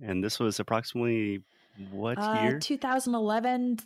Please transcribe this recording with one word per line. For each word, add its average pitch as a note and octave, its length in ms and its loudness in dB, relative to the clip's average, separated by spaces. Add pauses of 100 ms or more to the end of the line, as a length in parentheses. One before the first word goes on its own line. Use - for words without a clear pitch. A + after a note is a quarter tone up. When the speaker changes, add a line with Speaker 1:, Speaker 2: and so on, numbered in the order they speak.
Speaker 1:
And F#2+ 240 0
this G#2+ 140 -2
was A2 220 2
approximately A2+ 840 0 (300)
what G#2+ 580 -2
Speaker 2:
Uh, - 0 -
Speaker 1:
year? A3 280 2
Speaker 2:
two C#4+ 160 -2
thousand C4 380 0
eleven, A#3 720 2